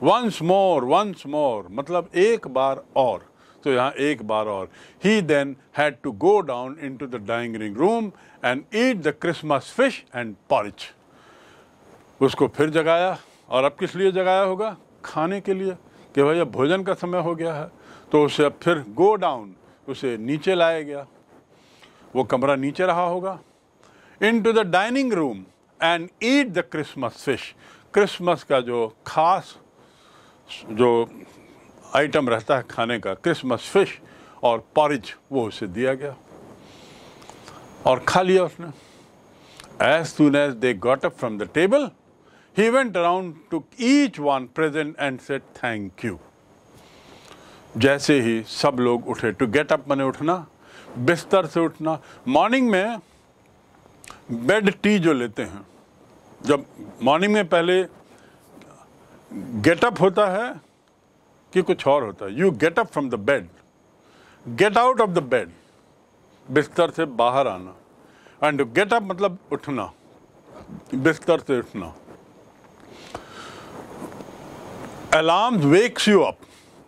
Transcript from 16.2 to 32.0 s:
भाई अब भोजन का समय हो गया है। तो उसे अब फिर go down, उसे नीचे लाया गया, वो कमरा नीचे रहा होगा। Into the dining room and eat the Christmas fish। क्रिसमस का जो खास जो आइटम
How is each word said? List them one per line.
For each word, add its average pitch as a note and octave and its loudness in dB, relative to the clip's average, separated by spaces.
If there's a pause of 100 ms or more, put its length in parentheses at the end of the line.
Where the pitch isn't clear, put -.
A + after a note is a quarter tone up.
भाई D#3+ 2
अब D3 -2
भोजन D#3 0
का F#3 -2
समय F3 -6
हो E3 -4
गया E3 -6
है। D#3 -10 (400)
तो D3+ 6
उसे D3 2
अब C#3+ 0
फिर D#3+ 0 (160)
go G#3 6
down, C3+ -4 (400)
उसे B2+ -6
नीचे D3+ -2
लाया E3 2
गया, C#3+ -10 (1080)
वो C3 2
कमरा C3+ 0
नीचे C#3 -2
रहा F3 0
होगा। F3+ -6 (840)
Into A3+ 2
the G#3+ 4
dining A#3 0
room D3+ -2 (480)
and E3+ 0 (160)
eat C4 2
the E3+ -2 (120)
Christmas C3+ -6 (140)
fish। B2+ -2 (520)
क्रिसमस F3+ 0
का C#3 2
जो A#2+ -2 (140)
खास E3+ 0 (1120)
जो A#2 2 (840)
आइटम C#3 2